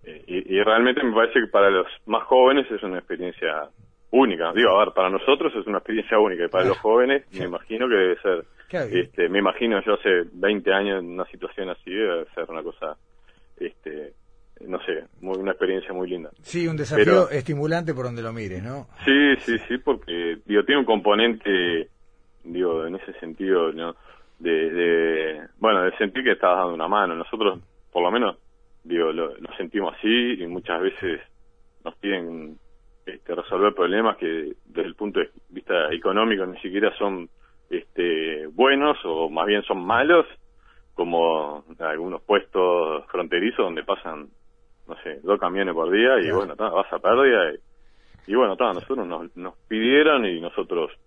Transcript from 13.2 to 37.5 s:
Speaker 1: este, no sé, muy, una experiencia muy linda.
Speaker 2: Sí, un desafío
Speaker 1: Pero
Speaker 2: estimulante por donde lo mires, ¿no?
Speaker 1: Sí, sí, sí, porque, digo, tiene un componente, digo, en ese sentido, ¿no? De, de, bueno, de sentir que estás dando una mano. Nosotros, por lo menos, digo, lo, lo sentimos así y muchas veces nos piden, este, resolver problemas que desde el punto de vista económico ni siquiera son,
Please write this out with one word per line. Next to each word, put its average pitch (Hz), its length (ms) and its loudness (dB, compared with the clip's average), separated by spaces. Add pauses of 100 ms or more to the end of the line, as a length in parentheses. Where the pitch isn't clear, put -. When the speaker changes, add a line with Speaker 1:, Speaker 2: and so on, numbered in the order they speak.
Speaker 1:
este, 76 560 -12 (480)
no 90 240 -8
sé, 80 180 -6 (180)
muy, 95 160 -6
una 95 140 -4
experiencia 95 420 -4
muy 90 160 -6
linda. 85 200 -10 (120)
Speaker 2:
Sí, 170 260 -4
un 160 100 -4
desafío 151 280 2
Speaker 1:
Pero 185 240 6
Speaker 2:
estimulante 156 640 -4
por 127 120 -6
donde 120 180 -8
lo 113 100 -8
mires, 95 300 -8
¿no? 127 240 -12 (180)
Speaker 1:
Sí, 143 340 6
sí, 117 280 -2
sí, 123 100 -4
porque, 85 680 -4
digo, 104 180 2
tiene 139 160 2
un 131 60 0
componente, 104 1040 2 (540)
digo, 85 440 -2
en 87 80 -8
ese 95 240 -14
sentido, 85 540 0
¿no? 82 220 -8 (440)
De, 82 320 0
de, 82 760 0 (120)
bueno, 101 240 4
de 92 140 0
sentir 110 260 -2
que 123 80 4
estás 92 240 4
dando 90 180 0
una 80 140 -4
mano. 98 260 0
Nosotros, 92 460 -4 (320)
por 87 120 0
lo 87 80 2
menos, 110 260 0 (460)
digo, 82 280 0
lo, 80 260 -6
lo - 200 -16
sentimos 90 400 -6
así 120 440 0
y 87 60 -8
muchas 87 340 -6
veces 92 400 -4 (600)
nos 82 120 -10
piden, 82 640 -8 (480)
este, - 300 -10
resolver 95 380 0
problemas 101 440 0
que 82 360 -6 (120)
desde - 220 -6
el 85 80 -14
punto 101 240 -4
de 82 100 -2 (200)
vista 87 420 -2
económico 98 540 0
ni 90 160 -12
siquiera 98 360 -2
son, 95 320 -4 (400)